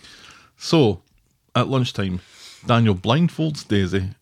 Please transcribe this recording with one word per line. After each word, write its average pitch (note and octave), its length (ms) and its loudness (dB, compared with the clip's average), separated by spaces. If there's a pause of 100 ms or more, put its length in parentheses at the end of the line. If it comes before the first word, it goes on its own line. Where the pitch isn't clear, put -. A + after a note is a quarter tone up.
(560)
So, A#2+ 460 0 (520)
at A#2 140 0
lunchtime, G#2+ 520 -4 (460)
Daniel A#2 280 4
blindfolds D3+ 720 -2
Daisy F#2+ 440 -2 (120)